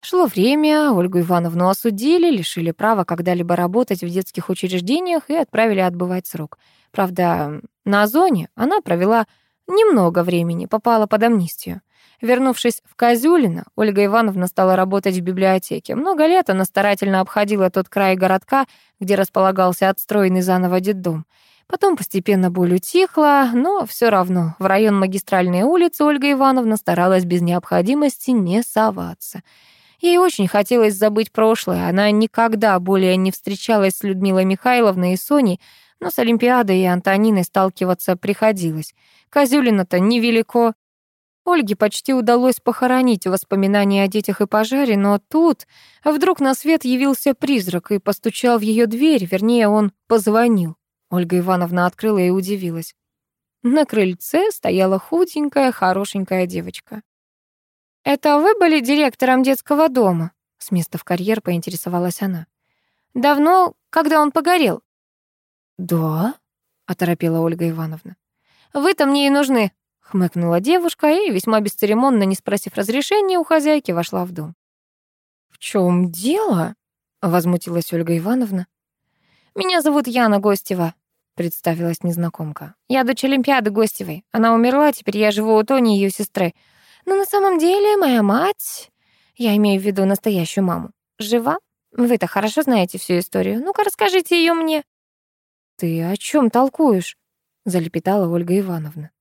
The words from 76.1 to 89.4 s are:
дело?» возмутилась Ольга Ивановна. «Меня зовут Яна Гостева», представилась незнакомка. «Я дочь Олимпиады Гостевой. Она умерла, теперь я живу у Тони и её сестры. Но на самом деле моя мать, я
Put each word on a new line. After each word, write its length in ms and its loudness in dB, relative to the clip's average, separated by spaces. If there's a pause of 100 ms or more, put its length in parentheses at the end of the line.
дело?» 640 -2 (460)
возмутилась 720 -2
Ольга 240 -2
Ивановна. 500 -4 (880)
«Меня 260 0
зовут 260 2
Яна 320 2
Гостева», 540 -2 (420)
представилась 680 -4
незнакомка. 720 -6 (120)
«Я 160 0
дочь 200 -2
Олимпиады 460 0
Гостевой. 640 -4
Она 220 2
умерла, 380 4
теперь 260 -6
я 140 2
живу 240 0
у 80 4
Тони 320 2
и 40 2
её 100 0
сестры. 440 -4 (520)
Но 100 0
на 100 0
самом 340 0
деле 380 2
моя 260 2
мать, 680 -2 (440)
я 220 0